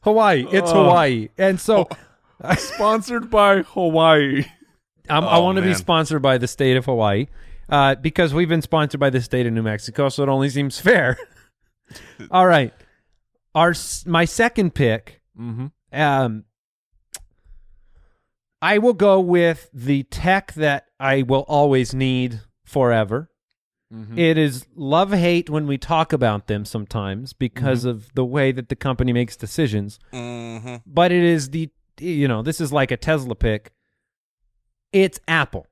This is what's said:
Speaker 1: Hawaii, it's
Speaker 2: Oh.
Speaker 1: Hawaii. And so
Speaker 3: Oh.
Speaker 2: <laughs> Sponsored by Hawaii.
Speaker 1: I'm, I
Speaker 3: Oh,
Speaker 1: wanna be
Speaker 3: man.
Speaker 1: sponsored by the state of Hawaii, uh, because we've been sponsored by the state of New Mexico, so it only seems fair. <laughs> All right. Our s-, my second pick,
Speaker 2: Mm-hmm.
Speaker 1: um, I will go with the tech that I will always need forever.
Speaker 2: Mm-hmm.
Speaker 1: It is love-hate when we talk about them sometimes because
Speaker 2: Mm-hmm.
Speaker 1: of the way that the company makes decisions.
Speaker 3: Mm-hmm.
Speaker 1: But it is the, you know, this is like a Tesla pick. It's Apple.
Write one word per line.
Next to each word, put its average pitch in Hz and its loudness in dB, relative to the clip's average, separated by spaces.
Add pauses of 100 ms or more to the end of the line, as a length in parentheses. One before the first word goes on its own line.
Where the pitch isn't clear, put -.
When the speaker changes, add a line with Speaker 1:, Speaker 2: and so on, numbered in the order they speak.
Speaker 1:
Hawaii, 208 2
it's 185 2
Speaker 2:
Oh. 196 6
Speaker 1:
Hawaii. 143 4
And 190 2
so 202 2 (560)
Speaker 3:
Oh. 165 0
Speaker 2:
<laughs> - -
Sponsored 226 -4
by 202 4
Hawaii. 160 2 (680)
Speaker 1:
I'm, 156 2
I 190 4
Speaker 3:
Oh, 175 4
Speaker 1:
wanna 190 0
be 185 0
Speaker 3:
man. 185 2
Speaker 1:
sponsored 156 0
by 131 2
the 120 -2
state 131 0
of 127 0
Hawaii, 113 0 (420)
uh, 139 2
because 160 -2
we've 165 0
been 165 0
sponsored 151 -2
by 139 2
the 127 0
state 123 -2
of 113 -2
New 113 -2
Mexico, 110 -4
so 143 -6
it 139 0
only 135 0
seems 139 -6
fair. 170 2 (560)
<laughs> - -20
All 185 4
right. 151 2 (840)
Our 165 4
s-, - -8
my 170 2
second 226 0
pick, 113 -2 (180)
Speaker 2:
Mm-hmm. 120 -10 (300)
Speaker 1:
um, 135 0 (2250)
I 196 2
will 233 2
go 190 4
with 175 2
the 139 -2
tech 190 -2
that 151 -2 (120)
I 135 0
will 135 0
always 139 2
need 127 -2 (240)
forever. 120 0 (640)
Speaker 2:
Mm-hmm. 110 -12
Speaker 1:
It 160 2
is 139 -2 (100)
love-hate 175 0
when 151 -4
we 139 -2
talk 160 -2
about 113 -2
them 104 -4
sometimes 104 -8
because 127 -4
Speaker 2:
Mm-hmm. 123 -4
Speaker 1:
of 110 -10
the 131 0
way 135 0
that 123 -8
the 131 -4
company 127 -2
makes 120 -2
decisions. 107 -4 (120)
Speaker 3:
Mm-hmm. 120 -12
Speaker 1:
But 170 2
it 175 4
is 156 2
the, 160 -6 (300)
you 143 -2
know, 110 -2
this 151 -6
is 147 -4
like 135 0
a 120 -2
Tesla 135 -4
pick. 107 -2 (1200)
It's 190 0
Apple. 147 -4